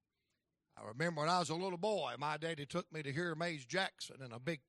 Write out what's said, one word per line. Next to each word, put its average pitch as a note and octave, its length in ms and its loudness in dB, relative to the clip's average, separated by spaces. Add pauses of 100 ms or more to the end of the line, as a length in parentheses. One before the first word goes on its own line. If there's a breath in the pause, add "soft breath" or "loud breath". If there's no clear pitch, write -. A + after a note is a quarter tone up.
(760)
I G#2+ 100 -12
remember D3 360 0
when D3+ 80 4
I F3+ 100 8
was D#3 100 2
a D#3+ 60 0
little F#3 220 -2
boy, E3+ 420 2
my D3+ 180 0
daddy D#3 280 -2
took F3 260 -4
me D#3 120 -6
to C#3 80 -2
hear E3 240 0
Mays D#3+ 300 -2
Jackson D3+ 560 -2
in B2 100 -8
a A2+ 80 -8
big D3 300 -2